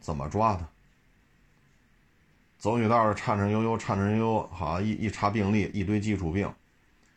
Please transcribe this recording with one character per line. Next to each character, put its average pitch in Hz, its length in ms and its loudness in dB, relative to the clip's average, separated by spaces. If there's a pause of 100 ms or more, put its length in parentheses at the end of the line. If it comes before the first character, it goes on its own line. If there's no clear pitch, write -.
怎 78 160 -6
么 71 120 -6
抓 104 260 2
他？ 85 120 -8 (1900)
走 117 220 0
起 110 80 4
道 117 100 4
儿 110 160 4
颤 104 240 -2
颤 101 140 2
悠 110 100 2
悠， 113 160 0
颤 104 180 -2
颤 98 160 2
悠 107 60 2
悠， 110 300 0
好， 82 340 -4
一， 107 120 0
一 104 180 -4
查 - 180 0
病 101 240 0
历， 101 220 2
一 101 80 -2
堆 104 160 0
基 101 180 -2
础 85 140 -4
病， 95 200 -2 (640)